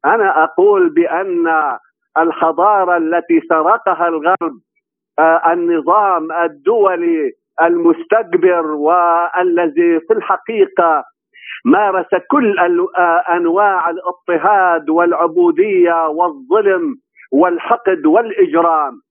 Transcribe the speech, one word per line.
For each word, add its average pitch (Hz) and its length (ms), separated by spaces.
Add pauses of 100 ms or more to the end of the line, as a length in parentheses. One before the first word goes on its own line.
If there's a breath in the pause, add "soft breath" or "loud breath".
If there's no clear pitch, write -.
أنا 190 380
أقول 190 460
بأن 170 580 (680)
الحضارة 175 800
التي 165 520
سرقها 170 580
الغرب، 165 460 (680)
آه، 165 340
النظام 170 800
الدولي 170 1000 (300)
المستكبر 170 1040
والذي 170 1300
في - 140
الحقيقة 190 920 (600 loud breath)
مارس 196 400 (260)
كل 226 280
ال-، 175 380
آه، 175 260 (140)
أنواع 175 520
الاضطهاد 175 1000
والعبودية 170 1200
والظلم 170 880 (360 soft breath)
والحقد 170 720
والإجرام 165 880 (180)